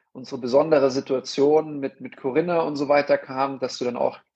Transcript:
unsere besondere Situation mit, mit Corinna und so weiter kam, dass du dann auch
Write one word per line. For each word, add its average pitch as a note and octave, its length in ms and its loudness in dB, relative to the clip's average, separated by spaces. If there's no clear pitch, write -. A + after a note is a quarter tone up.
unsere B2+ 280 -12
besondere C#3 500 4
Situation C#3+ 920 0
mit, C3+ 200 -8
mit B2+ 160 -16
Corinna D#3+ 440 0
und D3+ 160 -4
so C#3 120 -2
weiter C#3+ 300 4
kam, C3+ 400 -4
dass B2+ 200 -6
du B2+ 60 -4
dann A#2+ 120 -4
auch - 220 -2